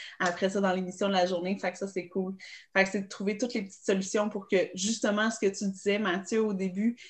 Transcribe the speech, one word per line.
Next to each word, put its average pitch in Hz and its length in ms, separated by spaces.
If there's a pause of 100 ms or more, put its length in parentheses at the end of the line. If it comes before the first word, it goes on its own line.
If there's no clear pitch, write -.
(200)
Après 180 300
ça, 196 100
dans 190 140
l'émission 185 340
de 196 60
la 180 120
journée. 185 320
Fait 185 140
que - 60
ça, 196 100
c'est 180 220
cool. 190 260 (400)
Fait 190 80
que 190 60
c'est 202 140
de 196 40
trouver 208 300
toutes 240 160
les 233 80
petites - 240
solutions 208 420
pour 202 220
que, 196 80 (180)
justement, 208 560
ce - 80
que 196 180
tu 202 120
disais, 196 300
Mathieu, 196 440
au 214 100
début, 196 440 (120)